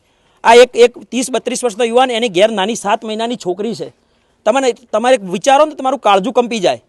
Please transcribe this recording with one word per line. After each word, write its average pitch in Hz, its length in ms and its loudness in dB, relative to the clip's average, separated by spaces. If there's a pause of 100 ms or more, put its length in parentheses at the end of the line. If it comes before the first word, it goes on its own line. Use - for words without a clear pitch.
(440)
આ 233 100 6
એક, 247 220 6
એક 240 220 4
ત્રીસ 233 320 -6
બત્રીસ 247 340 -6
વર્ષનો 233 200 -4
યુવાન, 247 260 2
એની 233 180 -2
ઘેર 196 220 2
નાની 214 240 -4
સાત 208 300 -4
મહિનાની 226 320 -6
છોકરી 190 380 -6
છે. 143 180 -12 (520)
તમને, 254 280 0
તમારે 240 440 0
વિચારો 220 480 2
ને, 302 100 -6
તમારું 262 240 -4
કાળજું 294 340 0
કંપી 240 260 -2
જાય. 147 300 -2